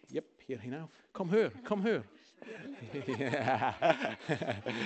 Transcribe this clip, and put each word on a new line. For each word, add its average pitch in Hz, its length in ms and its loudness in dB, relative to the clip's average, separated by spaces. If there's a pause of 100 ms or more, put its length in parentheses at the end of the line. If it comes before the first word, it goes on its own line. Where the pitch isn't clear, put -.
Jep, - 360 -8
hier 123 140 -6
hinauf. 135 300 -8 (240)
Komm 175 180 -2
höher, 208 200 6 (120)
komm 202 200 0
höher. 196 260 2
<laughs> - 40 -20 (1040)
Ja. 131 580 2 (1120)